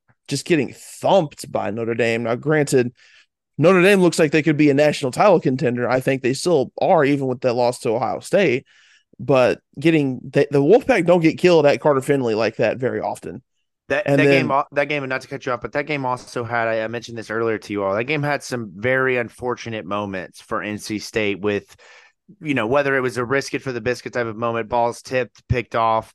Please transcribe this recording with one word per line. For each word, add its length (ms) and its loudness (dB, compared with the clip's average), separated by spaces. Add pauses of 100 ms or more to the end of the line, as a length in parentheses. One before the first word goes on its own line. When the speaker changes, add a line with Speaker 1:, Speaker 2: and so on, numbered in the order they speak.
(280)
Speaker 1:
just 180 -6
getting 280 0
thumped 800 -2
by 180 -4
Notre 240 -4
Dame. 300 0
Now, 120 -2
granted, 580 0 (640)
Notre 240 6
Dame 180 6
looks 160 2
like 140 2
they 100 2
could 160 2
be 140 4
a 20 4
national 380 2
title 280 4
contender. 480 -2
I 120 0
think 240 -2
they 100 0
still 380 0 (100)
are, 240 4
even 220 0
with 140 -6
that 120 0
loss 260 0
to 120 -2
Ohio 300 -2
State. 440 0 (540)
But 400 2 (200)
getting 440 2
the, 260 0
the 120 2
Wolfpack 440 4
don't 160 4
get 160 2
killed 300 6
at 120 2
Carter 220 2
Finley 320 0
like 220 0
that 240 0
very 200 -4
often. 440 -10 (440)
Speaker 2:
That, 200 -2
Speaker 1:
And 120 4
Speaker 2:
that 60 4
Speaker 1:
then 160 4
Speaker 2:
game, 100 -2
al-, 200 0
that 180 0
game, 140 -4
and 60 -6
not 120 -4
to 60 -18
cut 180 -12
you 60 -4
off, 100 -4
but 120 -12
that 120 -4
game 200 -4
also 380 -6
had, 240 -2
I, 140 0
I 60 -4
mentioned 300 -10
this 120 -10
earlier 300 -2
to 120 -14
you 120 -4
all, 120 -2
that 100 -2
game 180 -4
had 180 -2
some 340 -8
very 420 0
unfortunate 680 -8
moments 560 -8
for 220 -8
N 160 -6
C 180 -8
State 420 -4
with, 360 -4 (680)
you 140 -4
know, 100 -2
whether 320 0
it 40 -2
was 160 -4
a 60 -2
risk 300 -4
it 80 -6
for 100 -8
the 80 -6
biscuit 340 -6
type 120 -4
of 100 -8
moment, 320 -4
balls 360 -4
tipped, 440 -6
picked 280 -4
off, 400 0